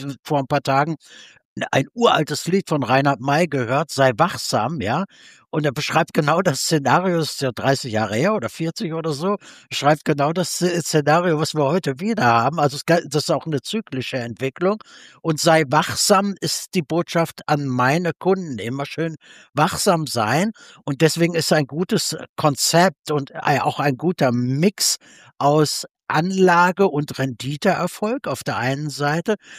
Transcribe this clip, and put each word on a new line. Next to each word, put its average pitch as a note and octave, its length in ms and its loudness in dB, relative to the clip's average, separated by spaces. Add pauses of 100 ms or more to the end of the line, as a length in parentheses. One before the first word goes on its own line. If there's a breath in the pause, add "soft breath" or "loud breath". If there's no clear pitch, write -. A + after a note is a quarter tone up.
(240)
vor D3+ 140 -2
ein C3+ 100 -2
paar C#3+ 140 0
Tagen D3 360 0 (720 loud breath)
ein C3+ 220 2
uraltes D#3 540 -2
Lied F#3 200 -2
von D3 160 -2
Reinhard C3+ 380 0
May C#3+ 260 0
gehört, C3+ 420 -2
"Sei C3 280 4
wachsam", C3+ 640 -2
ja. B2+ 240 -2 (460 soft breath)
Und D3+ 140 -2
er C#3+ 60 0
beschreibt D#3 420 -2
genau D#3+ 280 2
das E3+ 180 0
Szenario, E3 600 2
das D3+ 160 -4
ist - 60 -8
ja C3 120 -2
dreißig A#2+ 400 0
Jahre G#2+ 220 -2
her E3+ 180 0
oder D3+ 160 -4
vierzig E3 440 -6
oder D#3+ 200 -4
so, F#3 240 -2 (320 loud breath)
beschreibt D3+ 340 2
genau D3 300 0
das F3 260 -4
Sze-, E3+ 220 0
Szenario, D#3 580 2
was D#3 160 -4
wir D3+ 80 0
heute C#3 380 -2
wieder G#3 240 -2
haben. A#2+ 340 2
Also D3 160 2
es C#3 100 -12
ga-, E3 200 2
das D3 180 -2
ist - 80 -4
auch C#3+ 140 -2
eine D3+ 160 -4
zyklische C3+ 560 -8
Entwicklung. C3 640 -4 (380 loud breath)
Und D#3 180 -2
"Sei D#3+ 300 4
wachsam" F#3+ 720 2
ist - 320 -6
die F#3 80 2
Botschaft E3 640 -2
an D3 200 0
meine C3+ 520 0
Kunden. F3 400 -2
Immer B2+ 260 -6
schön D#3+ 300 -6 (380 loud breath)
wachsam D#3 540 2
sein. B2+ 440 0 (320 loud breath)
Und C#3 160 -4
deswegen E3 360 2
ist E3 180 0
ein D#3 140 4
gutes E3 500 -2 (180)
Konzept - 760 2
und C#3+ 220 -2
ei-, C#3 280 0
auch D3 180 -2
ein C#3 160 0
guter C#3+ 380 0
Mix C3 640 0 (400 loud breath)
aus D3 480 2 (220)
Anlage F3+ 800 4
und D3 300 -4
Renditeerfolg D#3 1080 -4
auf C3+ 160 -6
der A2+ 140 -4
einen C3+ 340 -2
Seite, D3 460 -2 (220 loud breath)